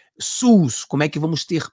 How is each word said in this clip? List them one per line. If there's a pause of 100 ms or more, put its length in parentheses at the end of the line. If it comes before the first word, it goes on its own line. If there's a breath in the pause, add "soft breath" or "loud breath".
(200)
sus?
Como
é
que
vamos
ter